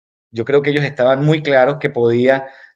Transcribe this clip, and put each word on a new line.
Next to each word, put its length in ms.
Yo 140
creo 160
que 80
ellos 160
estaban 380
muy 200
claros 360
que 100
podía 580